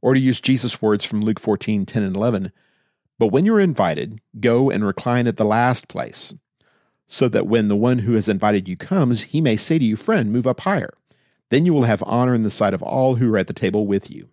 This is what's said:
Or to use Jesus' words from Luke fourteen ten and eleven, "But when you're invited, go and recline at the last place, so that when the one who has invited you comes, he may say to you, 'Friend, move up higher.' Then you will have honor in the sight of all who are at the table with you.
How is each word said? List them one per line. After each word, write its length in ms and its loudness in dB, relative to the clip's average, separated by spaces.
Or 140 2
to 60 4
use 200 0
Jesus' 400 -2
words 240 0
from 160 -4
Luke 180 -2
fourteen 460 -2
ten 180 -4
and 140 -4
eleven, 360 -2
"But 100 2
when 160 2
you're 160 4
invited, 600 -2
go 300 2
and 160 -2
recline 400 -2
at 100 -2
the 80 0
last 440 0
place, 460 -8
so 220 0
that 180 0
when 220 2
the 80 0
one 240 0
who 120 0
has 160 0
invited 400 0
you 80 -8
comes, 480 0
he 160 -4
may 160 2
say 220 0
to 60 2
you, 120 2
'Friend, 360 -2
move 140 0
up 140 -2
higher.' 340 -4
Then 140 2
you 80 4
will 120 4
have 200 0
honor 300 0
in 80 2
the 80 0
sight 240 0
of 80 -6
all 340 0
who 160 2
are 60 2
at 80 0
the 60 -10
table 340 -2
with 240 -2
you. 220 -20